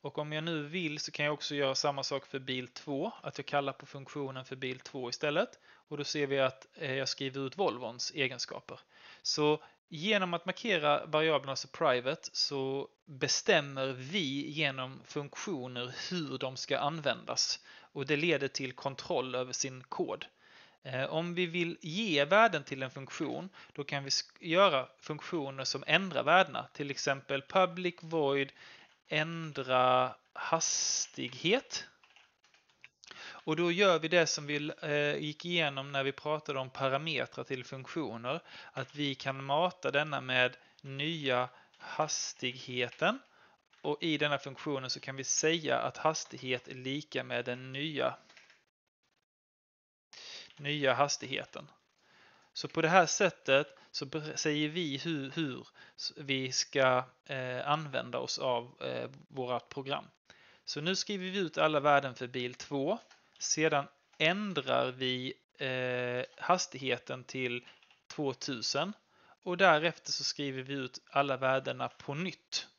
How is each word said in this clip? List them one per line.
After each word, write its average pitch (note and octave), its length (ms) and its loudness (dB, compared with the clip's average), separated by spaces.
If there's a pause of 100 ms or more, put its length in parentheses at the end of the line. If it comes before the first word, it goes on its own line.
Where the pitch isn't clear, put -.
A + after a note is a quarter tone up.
Och - 160 -8
om D3+ 160 -4
jag D#3 100 -2
nu D#3+ 200 -2
vill D3+ 360 -4
så - 120 -6
kan C#3+ 140 0
jag D3 80 2
också D3 220 -4
göra C3+ 200 2
samma C#3 280 0
sak C3+ 220 -4
för C#3 140 -6
bil B2+ 280 -4
två, D3+ 440 -4 (100)
att - 160 -8
jag C#3+ 80 -8
kallar C#3 280 0
på - 120 -14
funktionen C3+ 600 -8
för C3+ 100 -10
bil C3 240 -6
två B2 300 -8
istället. D#3 560 0
Och - 320 -14
då C#3+ 60 -4
ser C#3+ 240 0
vi C#3 120 2
att, C3 340 2
eh, C#3+ 200 -6
jag C3+ 160 0
skriver C3+ 380 -4
ut C3 100 -8
Volvons B2 540 -2
egenskaper. B2+ 680 -6 (420)
Så D3+ 420 2 (240)
genom F3+ 460 0
att E3+ 120 -4
markera D#3+ 600 2
variablerna D3+ 500 2
som - 160 -8
private C3 640 2
så C3+ 560 -2 (160)
bestämmer C#3+ 840 2
vi C3+ 640 -4
genom C3+ 540 -4
funktioner B2+ 920 -6 (140)
hur D3 280 -4
de C3 200 -4
ska - 220 0
användas. C3 800 0 (200)
Och - 260 -8
det D3 100 2
leder D3 320 2
till C3 260 -6
kontroll C3 640 -4
över B2+ 180 -2
sin C3 300 -4
kod. - 420 -4 (580)
Eh, C3 220 -2
om E3 300 -2
vi F3+ 100 2
vill E3+ 360 -2
ge D#3+ 440 2
värden F#3+ 380 6
till C3+ 200 -6
en C3 80 -6
funktion, C#3+ 580 -6 (240)
då D3 100 -6
kan C#3 200 -4
vi C#3 60 -8
sk-, - 300 -2
göra E3 500 6 (100)
funktioner C#3 640 -6
som C#3 240 -4
ändrar D#3 360 2
värdena. C#3+ 500 6
Till C#3+ 180 -4
exempel C#3 500 -2
public F3+ 580 2
void C#3+ 540 2 (580)
ändra C3 1040 4 (180)
hastighet. - 1500 0 (1400)
Och - 340 -2
då F3 160 4
gör F3+ 280 6
vi D#3+ 80 -2
det E3+ 200 6
som D3 200 -4
vi, D3 240 -2 (100)
eh, D3 340 2
gick D3+ 300 -6
igenom C#3+ 460 0
när C#3 120 0
vi C#3 80 0
pratade D3+ 480 -4
om C3 100 -6
parametrar C#3 760 -2
till B2+ 200 -6
funktioner. C3 800 -6 (320)
Att C3+ 220 -8
vi C#3+ 200 -2
kan C3+ 280 -4
mata C#3+ 480 0
denna C#3+ 300 0
med B2+ 360 2 (240)
nya C3+ 680 -2 (280)
hastigheten. C3 1400 -2 (600)
Och D3 220 -2
i D#3 140 2
denna D3 200 2
funktionen C3+ 520 -6
så - 100 -4
kan C3+ 160 -8
vi C3+ 80 -8
säga D3+ 560 2
att B2+ 180 -4
hastighet C3 680 -2
är C3 80 -12
lika C3 480 -6
med B2 220 -4
den C3 280 -8
nya, C3+ 440 -2 (2500)
nya C#3+ 360 4
hastigheten. C#3 800 0 (800)
Så - 140 -6
på - 140 0
det D#3+ 80 4
här F3 160 8
sättet D3+ 720 2 (140)
så - 140 -6
ber-, D3+ 300 -6
säger D3+ 340 2
vi D#3 280 -4
hur, C#3 340 -4
hur C#3 360 -6 (280)
s-, - 220 -6
vi C3+ 340 -2
ska, C3 520 4 (220)
eh, B2+ 440 -4
använda C3 500 0
oss B2+ 200 -4
av, B2+ 440 -2
eh, B2+ 260 -4 (180)
vårat B2 420 -4
program. C#3 360 -6 (600)
Så - 160 -6
nu F3+ 140 0
skriver F#3 340 -4
vi F#3+ 100 -2
ut E3 180 -2
alla D#3 220 4
värden C#3+ 360 4
för B2+ 120 -6
bil B2 260 -4
två. D3 440 -2 (400)
Sedan D3+ 500 2 (300)
ändrar D3+ 760 2
vi, B2+ 420 -2 (240)
eh, B2+ 840 -4
hastigheten C3 800 0
till B2 420 -4 (420)
tvåtusen. C#3+ 840 -2 (500)
Och F3+ 140 -2
därefter E3+ 540 6
så - 120 -2
skriver C3+ 400 -4
vi C3+ 100 -6
ut C3 260 -6 (100)
alla C#3 280 2
värdena C3 520 0
på - 240 -8
nytt. - 540 -6 (100)